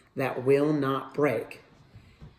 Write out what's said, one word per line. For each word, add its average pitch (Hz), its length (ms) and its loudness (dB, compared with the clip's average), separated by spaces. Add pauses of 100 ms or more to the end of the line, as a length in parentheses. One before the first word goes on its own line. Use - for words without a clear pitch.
(140)
that 127 300 -4
will 143 300 4
not 135 400 -2
break. - 480 -2 (760)